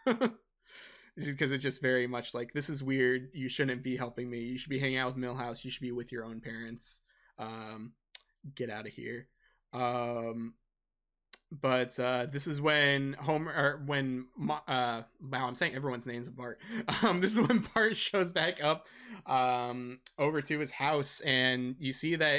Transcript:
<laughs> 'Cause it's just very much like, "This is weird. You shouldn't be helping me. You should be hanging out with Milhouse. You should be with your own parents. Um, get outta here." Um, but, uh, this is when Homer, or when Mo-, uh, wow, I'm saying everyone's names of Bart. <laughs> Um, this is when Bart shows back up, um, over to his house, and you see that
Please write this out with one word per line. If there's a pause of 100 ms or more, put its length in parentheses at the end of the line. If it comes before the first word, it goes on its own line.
<laughs>
'Cause
it's
just
very
much
like,
"This
is
weird.
You
shouldn't
be
helping
me.
You
should
be
hanging
out
with
Milhouse.
You
should
be
with
your
own
parents. (380)
Um, (600)
get
outta
here." (440)
Um, (960)
but,
uh,
this
is
when
Homer,
or
when (100)
Mo-,
uh, (180)
wow,
I'm
saying
everyone's
names
of
Bart. (200)
<laughs>
Um,
this
is
when
Bart
shows
back
up, (400)
um, (180)
over
to
his
house,
and
you
see
that